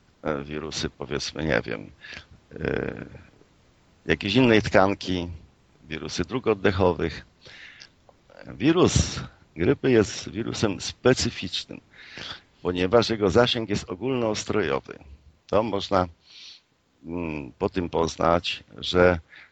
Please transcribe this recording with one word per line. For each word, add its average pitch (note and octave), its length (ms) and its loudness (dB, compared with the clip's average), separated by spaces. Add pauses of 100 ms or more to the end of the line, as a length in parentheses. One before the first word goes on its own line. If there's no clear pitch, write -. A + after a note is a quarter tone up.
(240)
e, D2+ 200 -4
wirusy, D2+ 460 -8
powiedzmy, C#2+ 560 -6
nie A#1+ 160 2
wiem, G#1+ 300 -10 (680)
e, - 460 -4 (1000)
jakiejś G2 300 -2
innej A#2 260 6
tkanki, F#2+ 680 2 (640)
wirusy D#2 340 -6
dróg A2 240 -4
oddechowych. F#2 760 2 (1200)
Wirus D3+ 720 2 (360)
grypy C3 360 2
jest A2 380 2
wirusem G#2 520 -2
specyficznym, - 1000 -2 (800)
ponieważ F2+ 480 2
jego G#2 200 2
zasięg A2+ 400 2
jest - 200 -4
ogólnoustrojowy. G2+ 1080 -4 (480)
To G2+ 160 2
można, F#2+ 440 0 (960)
mm, D#2 540 -8
po G2 100 -2
tym F2 200 -4
poznać, E2 720 0 (140)
że F2+ 420 4 (320)